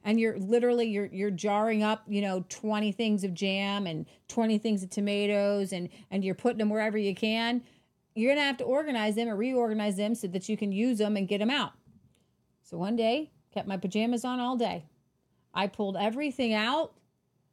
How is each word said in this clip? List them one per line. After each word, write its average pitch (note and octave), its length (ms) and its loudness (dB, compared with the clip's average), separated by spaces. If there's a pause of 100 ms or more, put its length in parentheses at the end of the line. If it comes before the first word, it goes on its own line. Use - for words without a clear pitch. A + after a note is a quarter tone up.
and A3 160 2
you're A3+ 180 0
literally, A#3+ 500 2
you're, G3+ 200 -2
you're G3 240 -2
jarring G#3 520 2
up, G#3+ 240 0
you G3+ 140 0
know, F#3 280 -2
twenty G#3+ 420 -2
things G#3+ 320 2
of F#3+ 100 -2
jam G3 540 0
and D#3+ 180 -6 (220)
twenty A3 320 2
things G#3 240 0
of F#3 80 -10
tomatoes, G3+ 800 2
and, F3 160 -4 (220)
and G3 120 0
you're F#3 120 0
putting A#3+ 240 0
them G#3+ 100 2
wherever G#3+ 280 0
you G3 180 0
can, A3+ 480 0 (520)
you're A#3 180 2
gonna D4 120 2
have C4+ 120 0
to C4 80 -6
organize B3 500 0
them A#3 140 0
or G#3 60 -2
reorganize G#3+ 640 0
them G#3 180 0
so G#3 120 -4
that F3+ 220 -6
you G#3+ 80 0
can G3+ 140 -2
use A3+ 280 2
them G#3 180 2
and G3 100 0
get G3+ 140 0
'em A3 100 2
out. C#4 200 -2 (920)
So - 160 -12
one G3 180 -2
day, A#3 360 0 (200)
kept - 160 -6
my G3 100 -4
pajamas A3 460 0
on B3+ 160 -2
all B3 180 -2
day. F3+ 280 -2 (680)
I F#3+ 100 0
pulled G3 320 -4
everything A#3 560 0
out, B3 400 0 (600)